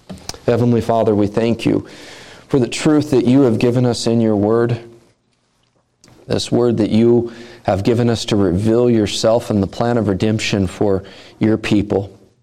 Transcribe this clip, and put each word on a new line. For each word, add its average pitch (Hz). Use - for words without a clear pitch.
Heavenly 120
Father, 113
we 101
thank 113
you -
for 143
the 117
truth 151
that 123
you 131
have 113
given 123
us 120
in 117
your 110
word, 113
this 110
word 120
that 107
you 117
have 107
given 120
us 113
to 117
reveal 107
yourself 113
and 104
the 87
plan 120
of 104
redemption 107
for 98
your 110
people. 101